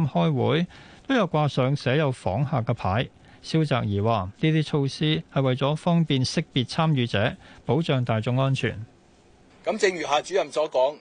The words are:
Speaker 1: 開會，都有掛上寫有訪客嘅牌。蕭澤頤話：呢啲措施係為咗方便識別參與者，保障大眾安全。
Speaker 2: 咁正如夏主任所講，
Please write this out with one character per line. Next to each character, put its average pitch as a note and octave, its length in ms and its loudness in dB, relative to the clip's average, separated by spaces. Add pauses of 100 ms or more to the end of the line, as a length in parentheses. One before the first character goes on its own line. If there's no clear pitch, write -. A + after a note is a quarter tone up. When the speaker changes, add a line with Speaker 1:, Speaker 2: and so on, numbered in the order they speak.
Speaker 1:
開 E3 260 0
會， C3 320 2 (400)
都 C4+ 80 0
有 G#3+ 140 2
掛 D3+ 180 0
上 C3+ 300 2
寫 C3 220 0
有 D3+ 120 2
訪 B2 360 -2
客 B2+ 160 -2
嘅 A#2 120 -2
牌。 A2 360 -2 (360)
蕭 D#3+ 180 2
澤 C3 220 0
頤 G2+ 180 0
話： G#2 360 0
呢 D#3+ 120 2
啲 D#3 120 2
措 C#3 240 -2
施 D#3 340 -2 (100)
係 C#3+ 120 0
為 B2+ 120 2
咗 C#3 200 0
方 E3+ 280 0
便 C3 220 0
識 - 260 -2
別 B2 160 0
參 D#3+ 280 0
與 B2 100 2
者， A2+ 320 0 (260)
保 B2+ 160 0
障 C3+ 240 0
大 A2+ 160 0
眾 A#2+ 180 -2
安 C3+ 180 0
全。 - 280 -4 (800)
Speaker 2:
咁 G3+ 140 -2
正 F#3+ 180 0
如 D#3 60 -6
夏 C#3+ 180 0
主 D#3+ 140 -6
任 C#3+ 180 0
所 D3+ 180 0
講， C#3 320 2